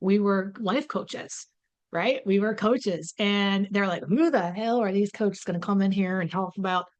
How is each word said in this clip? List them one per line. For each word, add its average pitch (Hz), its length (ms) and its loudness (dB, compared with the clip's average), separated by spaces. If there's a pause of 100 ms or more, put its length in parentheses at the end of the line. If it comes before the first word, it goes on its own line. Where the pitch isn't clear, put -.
We 196 180 2
were 196 400 0
life 233 300 -2
coaches, - 580 -10 (460)
right? 220 340 0
We 196 120 4
were 214 160 2
coaches. 208 640 0
And 202 520 2
they're 202 160 2
like, 180 180 -2
who 269 260 4
the 196 220 0
hell 226 280 0
are 202 120 0
these 202 180 2
coaches 202 340 -2
going 175 160 -2
to 175 60 -10
come 202 160 2
in 190 100 2
here 185 280 0
and 170 100 -2
talk 185 280 -4
about 185 280 0 (140)